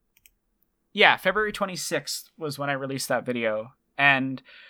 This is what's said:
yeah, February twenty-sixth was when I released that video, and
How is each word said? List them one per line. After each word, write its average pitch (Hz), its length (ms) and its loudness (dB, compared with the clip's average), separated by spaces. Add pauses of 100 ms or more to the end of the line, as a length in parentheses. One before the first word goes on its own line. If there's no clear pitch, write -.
(920)
yeah, 175 260 6
February 208 340 0
twenty-sixth 180 840 -6
was 143 200 -6
when 143 140 -4
I - 20 0
released 135 360 -6
that 123 160 0
video, 113 480 -2 (240)
and 135 440 4 (280)